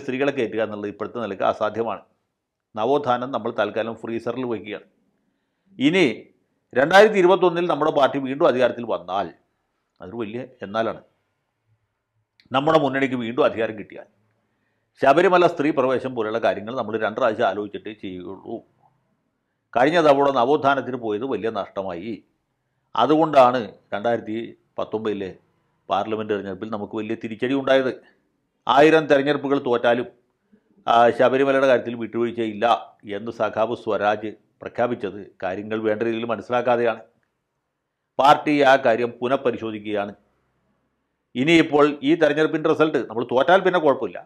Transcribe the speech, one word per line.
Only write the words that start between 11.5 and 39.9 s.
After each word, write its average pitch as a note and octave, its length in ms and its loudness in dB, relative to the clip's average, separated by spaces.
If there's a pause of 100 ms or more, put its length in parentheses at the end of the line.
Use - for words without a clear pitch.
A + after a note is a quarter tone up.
നമ്മുടെ D#3 280 4
മുന്നണിക്ക് C3+ 400 -2
വീണ്ടും B2 240 0
അധികാരം A2 320 -4
കിട്ടിയാൽ - 260 -16 (920)
ശബരിമല F3 520 4
സ്ത്രീ D3 160 -2 (100)
പ്രവേശം C3 380 -2
പോലെയുള്ള A2 300 -4
കാര്യങ്ങൾ G2+ 340 -2
നമ്മൾ G#2+ 140 -8 (100)
രണ്ട് G#2+ 160 -4
പ്രാവശ്യം A2+ 300 0
ആലോചിച്ചിട്ടേ G2+ 420 -10 (120)
ചെയ്യുകയുള്ളൂ. F#2 520 -14 (1200)
കഴിഞ്ഞ D3+ 300 4
തവണ C#3 320 6
നവോത്ഥാനത്തിന് C3 640 0
പോയത് A2 320 -4
വലിയ A2 160 -4 (100)
നഷ്ടമായി. F#2+ 540 -8 (880)
അതുകൊണ്ടാണ് C3+ 580 4 (340)
രണ്ടായിരത്തി A2 420 -4 (420)
പത്തൊമ്പതിലെ G2+ 520 -6 (600)
പാർലമെന്റ് G#2+ 420 -2
തെരഞ്ഞെടുപ്പിൽ G2 420 -8
നമുക്ക് G#2 260 -10
വലിയ A2 220 -6
തിരിച്ചടി B2 380 -6
ഉണ്ടായത്. C3+ 320 0 (760)
ആയിരം D#3 440 6
തെരഞ്ഞെടുപ്പുകൾ C#3 480 2 (100)
തോറ്റാലും, A#2+ 400 0 (840)
ആ, A#2 40 6 (220)
ശബരിമലയുടെ C3+ 520 4
കാര്യത്തിൽ A#2+ 320 0
വിട്ടുവീഴ്ചയില്ല A2+ 640 -4 (520)
എന്ന് A2+ 220 -10
സഖാവ് A2 440 -2
സ്വരാജ് G#2 460 0 (320)
പ്രഖ്യാപിച്ചത് A2 580 -4 (220)
കാര്യങ്ങൾ G#2 440 -6
വേണ്ട G#2+ 200 -2
രീതിയിൽ A2+ 260 -4
മനസ്സിലാക്കാതെയാണ്. A#2+ 720 -2 (1160)
പാർട്ടി D3 340 4 (180)
ആ - 20 8 (120)
കാര്യം A#2 240 2 (100)
പുനഃപരിശോധിക്കുകയാണ്. A2 920 -4 (1300)